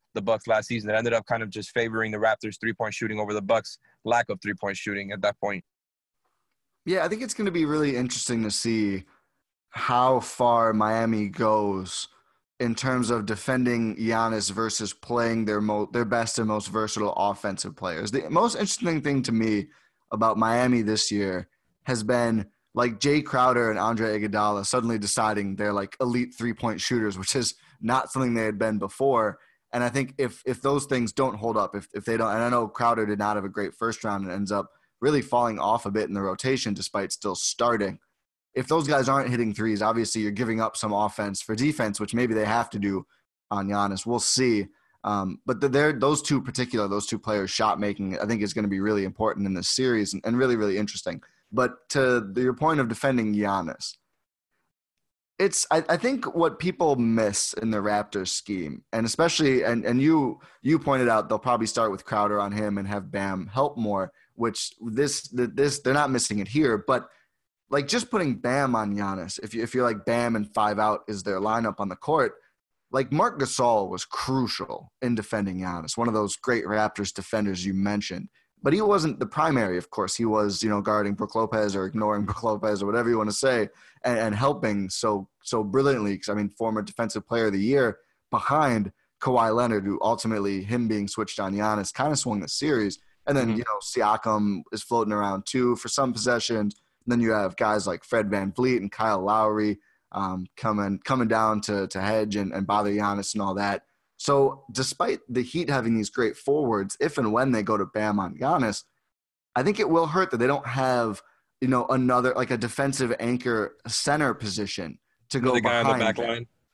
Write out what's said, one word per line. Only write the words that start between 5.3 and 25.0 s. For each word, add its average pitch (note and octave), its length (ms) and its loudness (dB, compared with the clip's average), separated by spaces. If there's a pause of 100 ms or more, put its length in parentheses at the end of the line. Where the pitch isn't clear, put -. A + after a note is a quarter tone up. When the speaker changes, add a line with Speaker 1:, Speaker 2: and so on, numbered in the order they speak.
Speaker 1:
point? G2+ 240 -4 (1200)
Speaker 2:
Yeah, E3+ 180 2
I E3+ 40 0
think A3 140 -4
it's A#3+ 120 -6
gonna G3+ 160 -2
be E3 140 2
really D3 320 0
interesting B2 480 -2
to G#2+ 60 -2
see G#2 540 0 (640)
how B2+ 500 2
far A#2 520 2
Miami G#2+ 560 2
goes G2+ 800 0 (520)
in A#2 160 0
terms B2 340 0
of A2+ 160 0
defending A#2 680 0
Giannis A2+ 560 0
versus G#2+ 400 -2
playing A#2 520 -2
their G#2+ 160 0
mo-, G#2 320 0
their A#2+ 120 0
best A2+ 340 -2
and A2+ 80 0
most G#2+ 220 -2
versatile G#2+ 460 -2
offensive G2 600 -4
players. F#2 380 -6
The B2+ 180 -4
most G#3 240 2
interesting E3+ 480 -2
thing C#3+ 200 0
to A#2 100 -4
me A2 340 2 (460)
about A2 260 2
Miami A#2 440 4
this G#2+ 280 0
year F#2+ 380 -2 (340)
has A#2 220 -2
been, A#2 420 2 (260)
like, A#2+ 280 0
Jay C#3+ 200 4
Crowder B2+ 500 4
and G#2+ 100 0
Andre A2 400 0
Iguodala G#2 440 0
suddenly A#2 320 0
deciding G#2 600 0